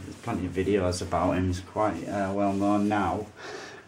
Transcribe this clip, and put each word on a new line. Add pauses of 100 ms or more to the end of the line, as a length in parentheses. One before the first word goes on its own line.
There's
plenty
of
videos
about
him.
He's
quite,
uh,
well
known
now, (600)